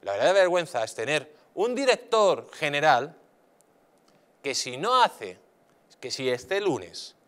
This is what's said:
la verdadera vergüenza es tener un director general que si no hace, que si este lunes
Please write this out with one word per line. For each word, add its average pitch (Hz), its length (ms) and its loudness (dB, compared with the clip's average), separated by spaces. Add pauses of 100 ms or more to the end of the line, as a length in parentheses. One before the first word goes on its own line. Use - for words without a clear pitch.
la 98 100 -8
verdadera 151 280 2
vergüenza 175 440 2
es 110 100 -8
tener 147 400 -4 (220)
un 233 180 -2
director 214 800 2
general 143 600 2 (1300)
que 135 100 -4
si 123 240 -6
no 240 240 2
hace, 101 380 -2 (600)
que 123 120 -10
si 131 180 -4
este 190 320 -4
lunes 104 540 -6 (120)